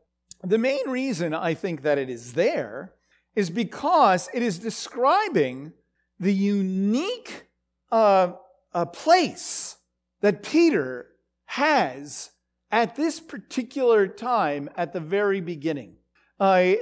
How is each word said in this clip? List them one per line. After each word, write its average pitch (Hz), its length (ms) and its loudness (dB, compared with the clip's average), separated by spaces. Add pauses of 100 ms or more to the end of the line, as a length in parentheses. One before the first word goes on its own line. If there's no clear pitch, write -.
(440)
the 190 140 2
main 269 320 0
reason 196 460 -4
I 165 180 -4
think 160 300 -6
that 143 160 0
it 131 100 -4
is 120 240 -12
there 165 640 -2 (400)
is 190 160 -2
because 226 840 2
it 233 80 -4
is 208 160 -2
describing 214 1160 -2 (460)
the 196 140 2
unique, 202 1120 -2 (440)
uh, 196 400 6 (420)
uh, 175 120 0
place - 920 0 (440)
that 202 200 2
Peter 175 680 0 (360)
has 151 840 -2 (420)
at 226 220 0
this 311 240 -2
particular 233 880 0
time 180 720 -2
at 175 160 -4
the 185 60 -6
very 196 420 0
beginning. 147 540 -6 (440)
Uh, 185 420 4